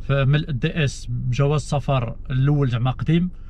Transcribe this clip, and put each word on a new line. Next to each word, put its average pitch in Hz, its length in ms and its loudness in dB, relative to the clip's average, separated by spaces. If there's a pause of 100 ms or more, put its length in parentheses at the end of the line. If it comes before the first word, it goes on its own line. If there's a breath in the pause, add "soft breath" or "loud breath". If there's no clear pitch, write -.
في 139 240 0
ملء 147 260 2
الدي 156 340 -2
اس - 260 -4
بجواز 127 500 0
سفر 131 560 -2 (140)
الاول 139 380 2
زعما 120 220 0
قديم 170 400 2 (200 loud breath)